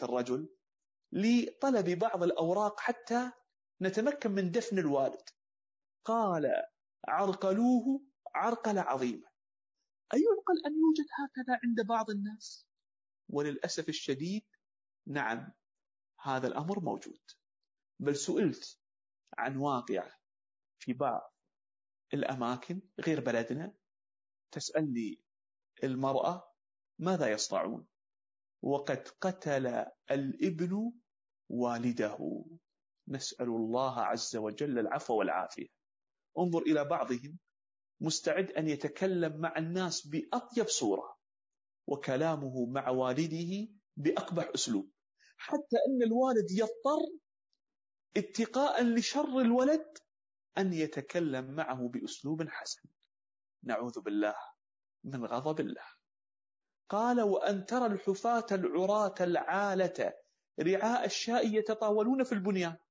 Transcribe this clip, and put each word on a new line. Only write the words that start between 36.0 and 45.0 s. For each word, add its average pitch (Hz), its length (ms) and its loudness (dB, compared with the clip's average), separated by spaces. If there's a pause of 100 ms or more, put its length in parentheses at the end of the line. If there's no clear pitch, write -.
انظر 170 240 2
إلى 151 220 4
بعضهم 139 540 -2 (600)
مستعد 160 500 0
أن 156 180 -2
يتكلم 156 720 -2
مع 165 160 -2
الناس 165 500 -2
بأطيب 233 600 -2
صورة، - 500 -2 (680)
وكلامه 139 800 -2
مع 127 220 -4
والده 160 800 0 (280)
بأقبح 160 580 -2
أسلوب، 101 360 -2 (460)